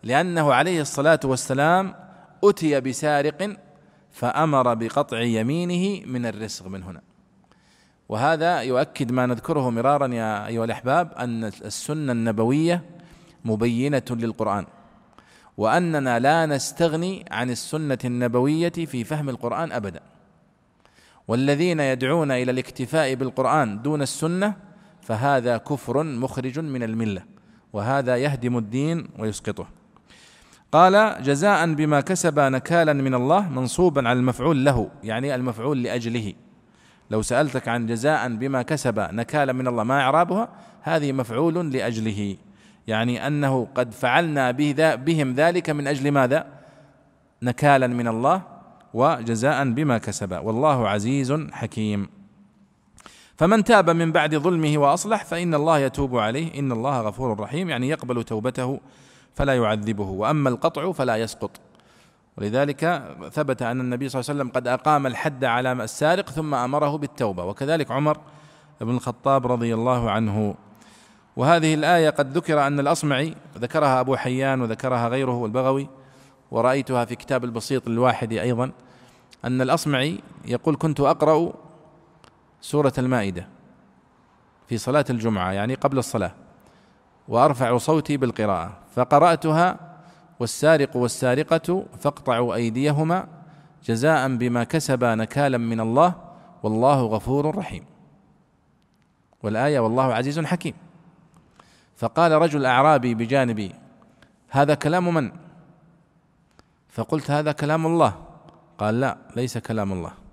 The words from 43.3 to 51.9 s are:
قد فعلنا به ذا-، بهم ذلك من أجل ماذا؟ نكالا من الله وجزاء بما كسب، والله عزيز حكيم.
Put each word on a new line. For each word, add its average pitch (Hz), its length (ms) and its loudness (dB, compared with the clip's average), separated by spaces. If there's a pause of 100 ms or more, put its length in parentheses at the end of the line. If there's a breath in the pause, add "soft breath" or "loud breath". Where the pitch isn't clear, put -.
قد 123 180 -2
فعلنا 139 580 2
به 143 260 0
ذا-، 156 180 4
بهم 139 380 0
ذلك 165 380 2
من 147 160 -2
أجل 143 260 0
ماذا؟ 139 340 2 (960 loud breath)
نكالا 131 440 4
من 120 220 -2
الله 135 340 0 (520)
وجزاء 123 760 2
بما 131 280 0
كسب، 101 340 -6
والله 113 560 0
عزيز 123 440 0 (200)
حكيم. 104 560 -4 (1300 loud breath)